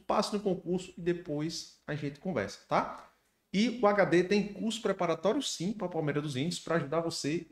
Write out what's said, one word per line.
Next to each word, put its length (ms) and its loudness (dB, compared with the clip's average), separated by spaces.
passe 260 0
no 60 0
concurso 580 -2
e 40 -12
depois 840 -4
a 80 -4
gente 280 -6
conversa, 480 -2
tá? 420 -2
E 300 2
o 40 4
H 200 6
D 180 6
tem 300 2
curso 280 -4
preparatório, 640 2
sim, 300 -4
pra 160 -4
Palmeira 320 0
dos 160 -4
Índios, 220 -2
pra 180 0
ajudar 240 0
você 500 -2